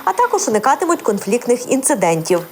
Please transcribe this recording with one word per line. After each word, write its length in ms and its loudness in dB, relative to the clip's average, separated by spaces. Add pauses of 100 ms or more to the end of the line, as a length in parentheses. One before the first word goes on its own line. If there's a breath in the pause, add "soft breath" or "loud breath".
а 80 0
також 340 0
уникатимуть 540 0
конфліктних 680 0
інцидентів. 720 0 (100)